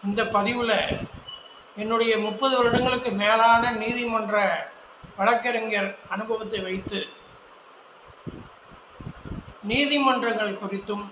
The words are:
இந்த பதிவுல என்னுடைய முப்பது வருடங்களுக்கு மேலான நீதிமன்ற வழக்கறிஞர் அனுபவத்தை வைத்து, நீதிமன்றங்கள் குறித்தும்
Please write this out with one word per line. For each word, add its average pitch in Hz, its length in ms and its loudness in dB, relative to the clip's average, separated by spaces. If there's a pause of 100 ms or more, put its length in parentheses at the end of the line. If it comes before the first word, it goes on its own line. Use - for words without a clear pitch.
இந்த 208 220 0
பதிவுல 220 460 0 (1040)
என்னுடைய 226 400 2
முப்பது 214 380 0
வருடங்களுக்கு 247 560 2
மேலான 226 600 6
நீதிமன்ற 220 640 -2 (800)
வழக்கறிஞர் 220 760 0 (200)
அனுபவத்தை 214 500 -4
வைத்து, 190 400 -6 (2750)
நீதிமன்றங்கள் 240 920 2
குறித்தும் 202 560 -6